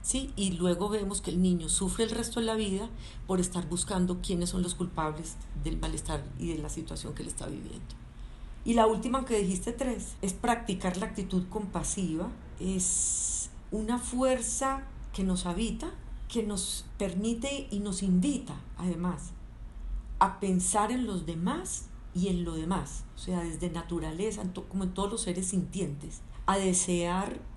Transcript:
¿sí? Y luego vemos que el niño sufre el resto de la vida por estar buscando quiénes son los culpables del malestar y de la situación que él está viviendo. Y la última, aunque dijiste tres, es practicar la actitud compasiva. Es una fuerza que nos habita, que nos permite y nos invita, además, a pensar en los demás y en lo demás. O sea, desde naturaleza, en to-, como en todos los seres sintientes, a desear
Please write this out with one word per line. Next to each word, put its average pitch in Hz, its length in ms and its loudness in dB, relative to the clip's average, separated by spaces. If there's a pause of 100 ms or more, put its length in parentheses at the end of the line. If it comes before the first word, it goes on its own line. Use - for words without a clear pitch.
¿sí? 269 300 -2
Y 196 140 2
luego 175 360 2
vemos 202 320 0
que - 120 -4
el 175 100 4
niño 175 260 6
sufre 190 380 2
el 220 60 -2
resto 233 280 -2
de 226 60 2
la 220 100 2
vida 208 340 0 (380)
por 185 140 4
estar 175 260 0
buscando 180 540 2
quiénes 175 300 0
son 185 120 2
los 175 100 0
culpables 160 640 -2 (300)
del 165 120 0
malestar 156 460 -2 (160)
y 170 80 -2
de 160 120 0
la 151 100 -4
situación - 440 -6
que - 100 -6
él - 40 -6
está - 200 -6
viviendo. - 460 -8 (720)
Y 226 100 4
la 226 140 10
última, 233 300 4
aunque 254 200 2
dijiste 190 360 2
tres, 233 480 -2
es 196 100 2
practicar 185 640 2
la 214 120 -2
actitud 185 420 0
compasiva. 180 800 -2 (320)
Es - 880 0 (200)
una 220 280 0
fuerza 254 840 2 (280)
que 190 140 0
nos 180 200 2
habita, 226 460 -2 (380)
que 233 140 0
nos 202 420 -2 (120)
permite 226 720 0
y 202 100 0
nos 202 220 0
invita, 185 540 4 (220)
además, 175 540 0 (880)
a 190 200 6
pensar 202 540 4
en 254 120 2
los 180 200 -2
demás 196 600 -2 (280)
y 185 140 4
en 175 160 2
lo 165 100 -2
demás. 160 480 -2 (120)
O - 40 -12
sea, 180 220 0
desde 165 280 -2
naturaleza, 170 720 -2
en 185 120 -2
to-, - 160 -8
como 190 160 0
en 180 80 0
todos 196 180 2
los 233 100 -2
seres 185 260 0
sintientes, 156 720 -2 (240)
a 196 120 4
desear 180 840 2 (160)